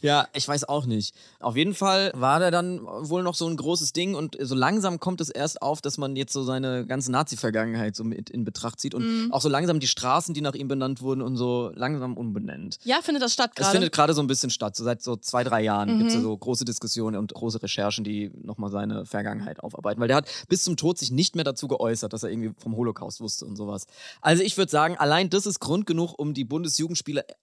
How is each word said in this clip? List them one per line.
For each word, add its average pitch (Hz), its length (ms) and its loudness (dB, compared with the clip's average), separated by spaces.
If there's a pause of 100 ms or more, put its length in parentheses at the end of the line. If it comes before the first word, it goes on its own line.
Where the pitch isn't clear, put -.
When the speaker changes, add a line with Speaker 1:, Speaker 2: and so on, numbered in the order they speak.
Speaker 1:
Ja, 143 320 4
ich 139 140 -2
weiß 143 220 0
auch 143 160 0
nicht. 107 300 -2 (240)
Auf 117 160 -2
jeden 170 180 2
Fall 196 400 2
war 135 260 4
der 180 120 4
dann 175 320 0
wohl 147 400 -4
noch 175 100 0
so 170 140 -2
ein 165 100 -2
großes 156 360 0
Ding 185 200 0
und 160 260 -4
so 131 140 -2
langsam 175 460 2
kommt 185 220 -2
es 156 100 -4
erst - 320 -4
auf, 147 180 -2
dass - 160 -4
man 139 180 -4
jetzt 135 180 -2
so 135 100 -2
seine 127 420 -2
ganze 131 260 -2
Nazi-Vergangenheit 113 840 0
so 113 80 -8
mit 113 260 -4
in 123 160 -4
Betracht 113 340 -8
zieht - 140 -4
und - 60 -4 (260)
Speaker 2:
Mhm. 233 80 -2
Speaker 1:
auch - 80 2
so 156 80 2
langsam 156 300 2
die 131 80 0
Straßen, 151 480 2
die 147 60 -2
nach 143 120 0
ihm 135 140 -4
benannt 131 340 0
wurden 131 220 0
und 127 120 -2
so 120 380 0
langsam 127 420 -2
umbenennt. 101 680 -6
Speaker 2:
Ja, 262 180 2
findet 294 220 2
das 233 100 2
statt 240 220 2
Speaker 1:
Es - 80 -2
Speaker 2:
gerade? 196 80 4
Speaker 1:
findet 185 200 6
gerade 151 220 6
so 147 80 4
ein 139 60 2
bisschen 131 240 2
statt. 104 240 -4
So 113 80 -6
seit 120 180 0
so 120 140 -2
zwei, 123 280 0
drei 120 180 4
Jahren 104 340 4
Speaker 2:
Mhm. - 20 6
Speaker 1:
gibt's 226 160 4
ja 233 80 4
so 107 160 0
große 123 260 0
Diskussionen 110 540 -2
und 104 160 -4
große 113 300 -4
Recherchen, 104 400 -2
die 104 260 -4 (140)
nochmal 104 260 -6
seine 101 380 -4
Vergangenheit 104 560 -6
aufarbeiten. - 360 -4
Weil 117 100 2
der 135 80 6
hat 147 120 0 (180)
bis 170 160 2
zum 175 140 0
Tod 170 220 2
sich 120 100 -2
nicht 135 260 2
mehr 165 80 0
dazu 135 240 -4
geäußert, 113 460 0
dass 113 80 -6
er 110 80 -4
irgendwie 110 220 -4 (100)
vom 113 140 -6
Holocaust 110 440 -2
wusste - 260 -6
und 104 100 -10
sowas. 101 320 -6 (340)
Also 170 220 6
ich 208 160 0
würd 185 100 2
sagen, 160 260 4
allein 151 360 4
das 196 160 2
ist 196 120 -2
Grund 190 280 0
genug, 165 320 2
um 147 160 0
die 135 100 0
Bundesjugendspiele 151 800 -2 (180)